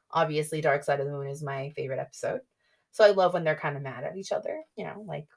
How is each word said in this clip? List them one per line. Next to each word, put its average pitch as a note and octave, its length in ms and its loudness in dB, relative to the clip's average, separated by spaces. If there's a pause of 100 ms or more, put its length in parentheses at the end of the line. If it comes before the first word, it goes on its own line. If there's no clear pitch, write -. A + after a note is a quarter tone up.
(100)
Obviously, D#3 500 0
Dark D3 240 2
Side C#3+ 160 2
of C3+ 60 -2
the C#3+ 60 -6
Moon C#3 160 -6
is C#3+ 140 -10
my C#3 280 -6
favorite C3+ 280 -6
episode. - 440 -6 (500)
So A3 120 6
I G#3 60 12
love F#3 240 4
when E3+ 100 0
they're D#3 120 4
kinda C#3+ 240 -6
mad - 240 -8
at - 120 -8
each G3 160 -8
other, D#4 320 -6 (120)
you - 80 -8
know, - 220 -12
like, D#3 300 -10